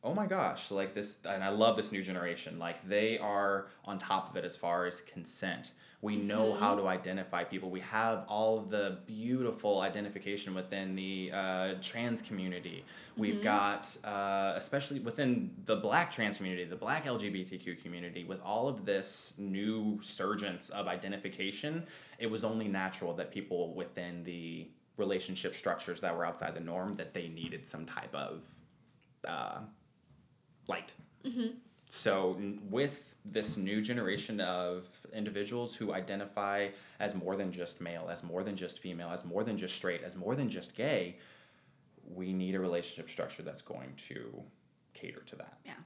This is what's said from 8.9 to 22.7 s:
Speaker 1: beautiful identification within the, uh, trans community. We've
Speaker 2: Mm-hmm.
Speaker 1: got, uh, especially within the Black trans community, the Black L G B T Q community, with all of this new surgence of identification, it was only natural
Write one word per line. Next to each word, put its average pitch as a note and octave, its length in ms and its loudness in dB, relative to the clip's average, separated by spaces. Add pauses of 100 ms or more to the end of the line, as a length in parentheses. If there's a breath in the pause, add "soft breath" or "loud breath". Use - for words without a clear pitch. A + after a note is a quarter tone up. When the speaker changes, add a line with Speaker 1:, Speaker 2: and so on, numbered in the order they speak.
Speaker 1:
beautiful A2+ 720 2
identification G2 760 -2
within F#2+ 400 -2
the, F#2+ 400 -2
uh, F#2+ 480 2
trans A#2 400 0
community. F2+ 640 -4 (320 loud breath)
We've G#2 180 4
Speaker 2:
Mm-hmm. G#2 80 0
Speaker 1:
got, G#2 460 4 (160)
uh, G2 520 2
especially C#3 440 -2
within A#2 640 2
the A2 100 6
Black A2+ 380 4
trans G#2 240 2
community, F#2 280 -2
the E2+ 120 -6
Black C3+ 300 0
L B2+ 120 2
G G#2 120 -2
B F#2 120 -2
T F#2 160 -8
Q F2 160 -6
community, F2 480 -8
with F#2+ 200 -6
all A2+ 260 2
of G#2+ 160 -4
this - 540 0
new G#2 640 0
surgence G2 680 -2
of G2 160 -2
identification, G2 1000 -2 (360 loud breath)
it A2+ 100 0
was A2 140 -2
only A2 240 2
natural F#2 460 0